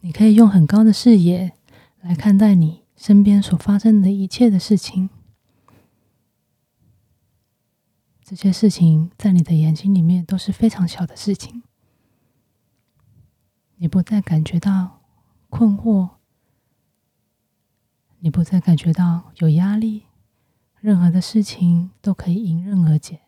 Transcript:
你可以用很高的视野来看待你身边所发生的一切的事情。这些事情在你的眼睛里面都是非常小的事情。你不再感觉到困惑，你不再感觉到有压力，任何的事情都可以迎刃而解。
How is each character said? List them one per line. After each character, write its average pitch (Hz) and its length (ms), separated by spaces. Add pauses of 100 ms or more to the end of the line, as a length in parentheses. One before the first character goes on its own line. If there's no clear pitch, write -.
你 170 120
可 214 120
以 214 100
用 220 140
很 185 160
高 208 160
的 220 120
视 226 240
野 175 340 (480)
来 175 160
看 196 220
待 202 180
你 165 300 (100)
身 202 260
边 202 200
所 180 160
发 202 200
生 214 240
的 185 80
一 196 160
切 240 240
的 196 80
事 190 200
情。 185 320 (3250)
这 - 100
些 190 200
事 214 160
情 165 480
在 202 160
你 175 100
的 - 100
眼 156 220
睛 196 180
里 185 80
面 170 240
都 190 120
是 190 160
非 226 160
常 185 180
小 - 180
的 - 120
事 202 180
情。 - 280 (2000)
你 170 140
不 190 120
再 208 200
感 160 220
觉 170 140
到 190 440 (480)
困 208 280
惑， 196 340 (2000)
你 165 100
不 175 120
再 175 200
感 170 160
觉 165 160
到 175 420
有 165 140
压 180 260
力， 214 280 (760)
任 208 180
何 175 140
的 180 100
事 214 220
情 175 480 (100)
都 202 120
可 - 180
以 175 40
迎 180 280
刃 190 240
而 156 100
解。 - 300